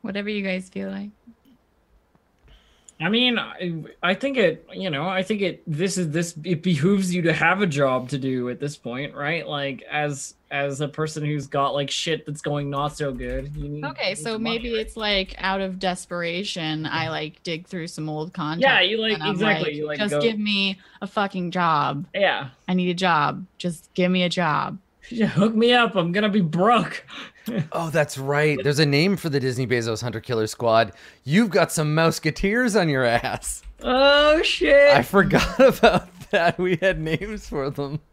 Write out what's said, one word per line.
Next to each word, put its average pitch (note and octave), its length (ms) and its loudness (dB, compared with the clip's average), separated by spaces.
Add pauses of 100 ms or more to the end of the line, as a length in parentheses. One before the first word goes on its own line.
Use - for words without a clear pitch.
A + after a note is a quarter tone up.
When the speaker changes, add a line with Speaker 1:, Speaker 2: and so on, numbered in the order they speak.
Speaker 1:
Whatever G3+ 260 -6
you G#3 140 -4
guys F#3 260 -4
feel G3 220 -8
like. G3+ 200 -10 (1900)
Speaker 2:
I E3 60 0
mean, A#3+ 300 2
I, D#3+ 440 -6 (200)
I F3 100 2
think C4+ 240 -2
it, F3 380 2
you F#3 160 -6
know, D3 180 -2
I F#3+ 140 -2
think G3+ 180 -2
it, F3+ 260 -2
this F3 300 -2
is, F3 140 -2
this, E3+ 240 -2 (100)
it E3+ 180 -2
behooves F#3 520 2
you F3+ 80 0
to E3 100 2
have E3 300 2
a G3+ 40 2
job C3 440 0
to C#3+ 80 -4
do B2+ 320 -2
at B2 100 -8
this D3 160 -6
point, C3 380 -10
right? D3 320 -4
Like, C#3 440 -6
as, D3 440 -4 (160)
as C#3+ 320 -4
a D3 60 -4
person D#3 360 -6
who's D3 220 -4
got, C#3 240 0
like, C#3 200 -4
shit D#3 360 -4
that's D3 160 -10
going D3 260 -4
not C#3+ 300 -4
so C#3+ 120 -4
good, C3 460 -8
you D3 140 -8
need, D3 160 -10
Speaker 1:
Okay, A3 240 -6
Speaker 2:
you G3+ 60 -6
Speaker 1:
so A3+ 200 -6
Speaker 2:
need A3 60 -6
money, A3+ 160 -2
Speaker 1:
maybe A#3 160 -6
Speaker 2:
right? A3 60 -2
Speaker 1:
it's, A3 180 -10
like, G3+ 400 0
out F#3+ 240 -2
of F#3+ 160 -6
desperation, F3 1040 -4
I, D#3+ 240 -4
like, D#3 340 -8
dig E3+ 240 -8
through E3+ 200 -8
some D#3 240 -10
old D#3 240 -8
content E3 280 -6
Speaker 2:
Yeah, B3 200 4
you, G#3 180 0
like, A3 140 0
Speaker 1:
and - 80 -4
I'm - 100 0
Speaker 2:
exactly, F3+ 380 0
Speaker 1:
like, D3 60 -8
Speaker 2:
you, D3+ 100 -4
like, D3+ 120 -6
Speaker 1:
"Just G#3 140 -2
Speaker 2:
go D3 80 0
Speaker 1:
give A3+ 180 0
me G3 400 0 (220)
a G3+ 60 -6
fucking F#3+ 460 -2
job. D3+ 520 0 (100)
Speaker 2:
Yeah. C#3 360 2 (180)
Speaker 1:
I F#3 60 0
need F3+ 160 2
a F3 40 -2
job. E3+ 520 0 (100)
Just F3 380 -8
give F3+ 160 2
me F#3 140 2
a F3+ 60 0
job." E3 520 -2
Speaker 2:
<laughs> - 60 -20 (200)
Yeah, A3+ 180 0
hook A3 280 2
me A#3 180 4
up. A3+ 240 2
I'm E3+ 160 0
gonna G#3+ 160 0
be G3+ 140 2
broke. F3 680 2
<laughs> - 60 -18 (560)
Speaker 3:
Oh, E3 180 -4
that's D3 260 0
right. C#3+ 460 0
There's C#3+ 160 2
a D#3 80 4
name D#3+ 300 4
for - 120 -6
the C#3 120 0
Disney B2+ 260 -2
Bezos A2+ 360 0
Hunter A2+ 180 -6
Killer A2 260 -2
Squad. A2+ 460 2 (320)
You've F#3 260 4
got E3+ 220 2
some D3+ 240 0
Mouseketeers F#3+ 840 2
on E3+ 80 2
your C3 160 2
ass. A#2 580 -2 (200)
Speaker 2:
Oh, C#4+ 600 4
shit. C#4+ 520 6
Speaker 3:
I C4+ 80 6
forgot - 580 2
<laughs> C4 180 8
about - 520 2
that. E3+ 280 2
We F3+ 180 0
had F3+ 240 0
names E3 480 -6
for D3 220 -4
them. C#3 280 -6 (140)